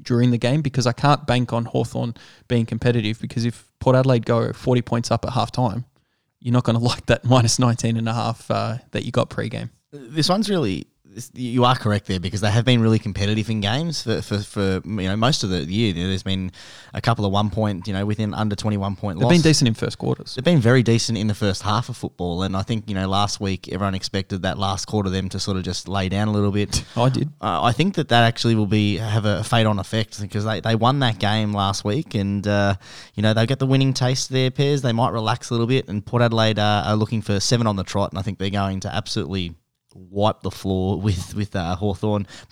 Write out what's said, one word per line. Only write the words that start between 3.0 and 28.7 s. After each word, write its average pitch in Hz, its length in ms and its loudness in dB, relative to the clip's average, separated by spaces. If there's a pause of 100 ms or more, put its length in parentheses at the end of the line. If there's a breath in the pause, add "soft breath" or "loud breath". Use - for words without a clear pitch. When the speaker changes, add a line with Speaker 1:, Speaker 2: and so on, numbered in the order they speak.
Speaker 1:
because - 240 -4
if - 340 -6
Port 127 160 4
Adelaide 127 300 4
go 117 260 2
forty 123 300 0
points 117 300 -2
up 117 140 0
at - 60 -6
halftime, 117 540 -2 (560)
you're 120 120 -2
not 123 120 2
gonna 117 140 2
<laughs> 120 140 2
like - 120 -10
that - 180 2
minus 120 360 4
nineteen 117 360 2
and 113 140 -2
a 113 40 -2
half, 113 380 -4
uh, 110 260 -2 (140)
that - 140 -6
you 120 80 -6
got 117 160 0
pre-game. 113 400 -6 (220)
Speaker 2:
This 147 360 -4
one's 190 220 2
really, 117 380 -2 (180)
this, 95 280 -16
you 123 300 0
are 123 140 6
correct 104 300 0
there, 92 120 -2
because 90 220 -4
they 104 100 2
have 110 140 2
been 123 160 6
really 110 180 6
competitive 104 500 -2
in 110 120 -2
games 139 400 -2
for, - 200 -2
for, 101 180 -2
for, 98 440 -2
you 92 240 -4
know, 98 80 0
most 117 300 2
of 98 40 -2
the 90 140 0
year. 98 300 0
You 82 100 -2
know, 95 60 0
there's 92 140 -2
been 95 280 -4 (420 loud breath)
a - 60 -6
couple 117 260 0
of 95 60 0
one 101 180 2
point, 104 380 -4
you 104 60 -6
know, 98 120 -2
within 107 280 -2
under 104 240 -2
twenty-one 101 400 -4
point 92 220 -6
Speaker 1:
They've 117 100 2
been 175 80 6
Speaker 2:
loss. 160 60 4
Speaker 1:
decent 147 260 4
in 110 40 0
first - 240 -6
quarters. - 380 -6
Speaker 2:
They've 127 80 -6
been 170 160 4
very 120 240 6
decent 113 340 2
in 107 100 0
the 107 60 0
first 98 280 -2
half 107 260 -2
of 120 80 -10
football, 87 480 -4
and 95 140 -2
I 98 60 -2
think, 110 260 -4
you 101 60 -4
know, 95 120 -2
last 101 320 0
week 95 300 -4
everyone 95 260 -2
expected 92 460 -6
that 90 160 -2
last 98 300 -4
quarter 101 220 0
them 95 200 -2
to 98 100 -6
sort 98 160 -2
of 92 80 -2
just 90 240 -6
lay 95 220 -2
down 101 180 0
a 107 60 0
little 101 180 2
bit. 101 320 -2 (140)
Speaker 1:
I 120 100 4
did. 127 220 0 (100)
Speaker 2:
Uh, 87 240 -2
I 117 80 2
think 175 240 0
that 156 140 -2
that 117 160 6
actually 117 300 2
will 107 120 2
be, 104 300 2